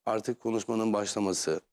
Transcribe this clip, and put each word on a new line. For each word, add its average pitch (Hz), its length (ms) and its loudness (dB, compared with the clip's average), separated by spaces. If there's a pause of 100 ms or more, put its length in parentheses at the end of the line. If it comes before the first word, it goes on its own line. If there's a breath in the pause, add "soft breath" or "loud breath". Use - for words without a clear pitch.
artık 113 340 -2
konuşmanın 110 540 0
başlaması 98 680 0 (120)